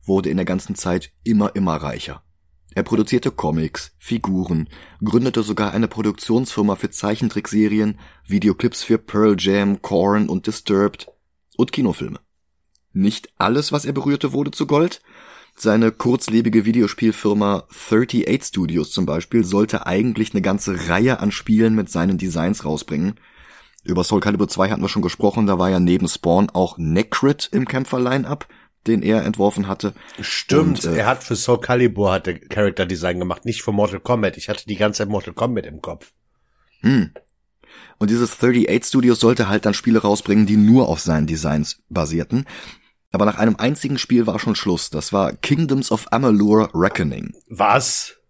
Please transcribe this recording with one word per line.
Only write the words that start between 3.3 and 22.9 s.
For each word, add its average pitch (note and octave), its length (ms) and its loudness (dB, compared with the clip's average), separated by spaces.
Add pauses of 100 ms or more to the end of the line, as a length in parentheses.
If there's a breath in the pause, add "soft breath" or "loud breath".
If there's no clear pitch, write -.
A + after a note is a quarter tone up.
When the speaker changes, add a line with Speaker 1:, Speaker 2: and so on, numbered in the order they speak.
Speaker 1:
Comics, - 680 -4
Figuren, F#2 680 -4 (340 loud breath)
gründete A#2 400 2
sogar G#2 300 -4
eine A2 160 0
Produktionsfirma G#2 880 -2
für - 140 -6
Zeichentrickserien, G#2+ 1080 0 (280 soft breath)
Videoclips G2+ 560 0
für A2+ 160 2
Pearl G#2 400 2
Jam, G2 420 0
Korn G2+ 480 0
und F#2 180 -4
Disturbed G2+ 640 0 (480)
und B2+ 160 0
Kinofilme. E2 460 -4 (760)
Nicht G2 460 -2
alles, B2+ 340 -2
was D3 120 -4
er C#3+ 80 -6
berührte, C#3 400 -2
wurde C#3+ 180 -4
zu C#3+ 160 -4
Gold. D3 360 0 (560 loud breath)
Seine A2+ 320 2
kurzlebige A2+ 760 2
Videospielfirma G#2 1000 0 (220)
Thirty-eight A2+ 560 0
Studios E2 460 -2
zum F2+ 160 -2
Beispiel E2+ 360 0
sollte G2 440 0
eigentlich A2 480 -2
eine G2 80 2
ganze F#2 480 -2
Reihe A2 300 2
an G2+ 100 0
Spielen A2 440 2
mit G#2 140 -2
seinen F2 300 0
Designs F2 480 -2
rausbringen. D#2 520 -4 (640 loud breath)